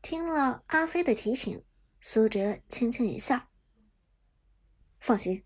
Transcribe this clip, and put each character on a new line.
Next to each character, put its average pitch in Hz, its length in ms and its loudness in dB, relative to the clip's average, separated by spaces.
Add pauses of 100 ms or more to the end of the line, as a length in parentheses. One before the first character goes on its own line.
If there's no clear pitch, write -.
听 330 240 -6
了 285 420 0
阿 320 200 2
飞 339 160 0
的 277 100 2
提 220 220 -2
醒， - 260 -4 (380)
苏 220 300 2
哲 202 300 -2 (100)
轻 233 200 0
轻 247 160 0
一 - 140 -4
笑 - 300 -2 (1500)
：“放 214 200 2
心 185 260 -4